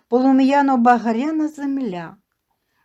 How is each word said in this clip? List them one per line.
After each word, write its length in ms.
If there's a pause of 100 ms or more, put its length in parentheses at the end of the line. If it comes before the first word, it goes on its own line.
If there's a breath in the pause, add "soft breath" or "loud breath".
полум'яно-багряна 1400
земля. 680 (680)